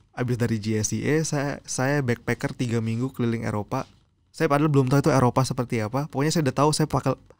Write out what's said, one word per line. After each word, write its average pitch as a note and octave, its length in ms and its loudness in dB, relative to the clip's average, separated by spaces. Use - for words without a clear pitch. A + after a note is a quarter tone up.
habis B2 240 -2
dari A2+ 240 0
J G#2+ 240 0
C A2 160 -4
A, C3 120 0
saya, C#3+ 240 -4
saya C#3 320 0
backpacker B2 560 -4
tiga A#2 240 -2
minggu A2+ 320 -2
keliling A#2 320 -2
Eropa. A2 400 -4
Saya - 160 -2
padahal D3 240 2
belum C3+ 240 4
tahu C#3 160 4
itu - 20 6
Eropa C3 300 4
seperti B2+ 400 -2
apa. B2+ 240 -2
Pokoknya C#3+ 240 -2
saya D#3+ 180 0
udah B2+ 80 -2
tahu C#3+ 160 4
saya D#3 140 0
bakal, C3+ 320 0